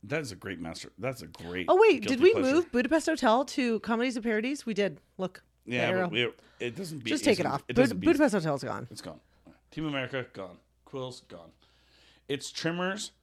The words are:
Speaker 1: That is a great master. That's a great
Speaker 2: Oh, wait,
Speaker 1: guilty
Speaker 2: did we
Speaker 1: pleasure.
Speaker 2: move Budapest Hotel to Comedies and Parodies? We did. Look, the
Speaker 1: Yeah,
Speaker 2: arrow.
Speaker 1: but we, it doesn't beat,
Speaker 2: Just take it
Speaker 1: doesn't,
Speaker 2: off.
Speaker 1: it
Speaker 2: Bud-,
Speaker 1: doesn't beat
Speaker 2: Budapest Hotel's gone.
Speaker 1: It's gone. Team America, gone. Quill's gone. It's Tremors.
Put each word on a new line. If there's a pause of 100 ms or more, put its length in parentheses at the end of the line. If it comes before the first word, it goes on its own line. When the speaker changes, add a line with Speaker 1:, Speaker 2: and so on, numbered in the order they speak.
Speaker 1:
That
is
a
great
master.
That's
a
great
Speaker 2:
Oh,
wait,
Speaker 1:
guilty
Speaker 2:
did
we
Speaker 1:
pleasure.
Speaker 2:
move
Budapest
Hotel
to
Comedies
and
Parodies?
We
did. (180)
Look, (200)
the
Speaker 1:
Yeah,
Speaker 2:
arrow.
Speaker 1:
but
we, (300)
it
doesn't
beat,
Speaker 2:
Just
take
it
Speaker 1:
doesn't,
Speaker 2:
off.
Speaker 1:
it
Speaker 2:
Bud-,
Speaker 1:
doesn't
beat
Speaker 2:
Budapest
Hotel's
gone.
Speaker 1:
It's
gone. (500)
Team
America,
gone. (280)
Quill's
gone. (760)
It's
Tremors. (100)